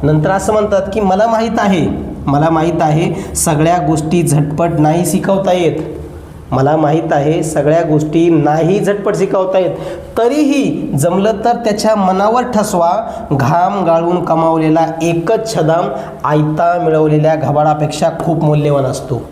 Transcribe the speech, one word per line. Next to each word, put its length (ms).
नंतर 260
असं 240
म्हणतात 280
की 60
"मला 280
माहीत 300
आहे, 300
मला 240
माहीत 320
आहे, 540
सगळ्या 420
गोष्टी 500
झटपट 420
नाही 260
शिकवता 480
येत, 220
मला 260
माहीत 340
आहे, 320
सगळ्या 380
गोष्टी 480
नाही 500
झटपट 360
शिकवता 440
येत, 160
तरीही 800
जमलं 340
तर 100
त्याच्या 400
मनावर 460
ठसवा. 500
घाम 540
गाळून 380
कमावलेला 640
एकच 540
छदाम 300
आयता 600
मिळवलेल्या 520
घबाडापेक्षा 720
खूप 240
मौल्यवान 400
असतो." 380